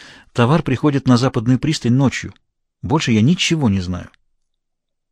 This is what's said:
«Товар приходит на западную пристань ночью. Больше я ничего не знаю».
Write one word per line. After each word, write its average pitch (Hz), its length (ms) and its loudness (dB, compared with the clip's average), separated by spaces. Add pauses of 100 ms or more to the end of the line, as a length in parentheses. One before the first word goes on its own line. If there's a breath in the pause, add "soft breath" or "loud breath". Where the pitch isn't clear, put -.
(320 loud breath)
«Товар 135 300 2
приходит 139 440 -2
на 123 100 4
западную 127 420 0
пристань 131 340 -2
ночью. 127 420 -2 (480)
Больше 147 300 -2
я 107 100 4
ничего 156 460 0
не 98 120 0
знаю». 90 300 -8 (1000)